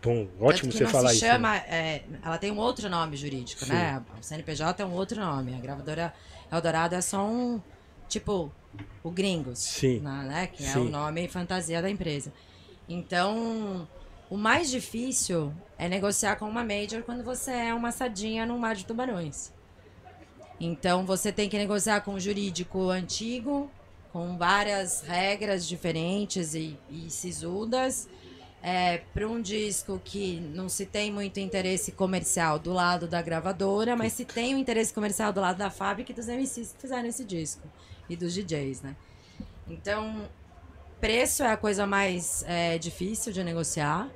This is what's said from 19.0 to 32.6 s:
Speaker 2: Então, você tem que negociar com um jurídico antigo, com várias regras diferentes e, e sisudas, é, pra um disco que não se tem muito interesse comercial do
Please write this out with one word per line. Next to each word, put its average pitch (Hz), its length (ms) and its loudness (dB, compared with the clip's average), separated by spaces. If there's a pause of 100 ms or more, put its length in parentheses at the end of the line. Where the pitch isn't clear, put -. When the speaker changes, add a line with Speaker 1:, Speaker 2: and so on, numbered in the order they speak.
Speaker 2:
Então, 180 460 2
você 190 260 2
tem 208 160 2
que 208 80 -2
negociar 208 460 2
com 202 100 -6
um 196 80 -4
jurídico 185 680 0
antigo, 240 800 -2 (420)
com 175 240 -4
várias 196 640 2
regras 190 680 0
diferentes 170 880 0
e, 160 240 -4 (120)
e 165 200 -10
sisudas, 208 1000 -2 (540)
é, 175 400 2 (100)
pra 214 160 0
um 233 140 -2
disco 202 600 -2
que 185 380 -4 (140)
não 185 160 -4
se 190 160 -2
tem 208 260 -2
muito 202 260 -4
interesse 185 540 0
comercial 175 680 2
do 165 140 -2